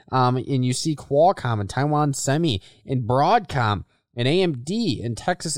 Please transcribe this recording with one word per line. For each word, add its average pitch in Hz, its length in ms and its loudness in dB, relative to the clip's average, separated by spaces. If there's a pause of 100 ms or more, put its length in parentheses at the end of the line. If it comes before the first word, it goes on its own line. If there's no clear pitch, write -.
(120)
Um, 127 240 2
and 131 260 -2
you 127 120 0
see 160 200 -2
Qualcomm 139 640 2
and 101 120 -4
Taiwan 147 420 0
Semi 139 480 0 (240)
and 127 240 -4
Broadcom 135 760 2 (300)
and 120 140 -2
A 180 140 2
M 160 200 -2
D 175 400 -2
and 117 140 -4
Texas 170 420 -4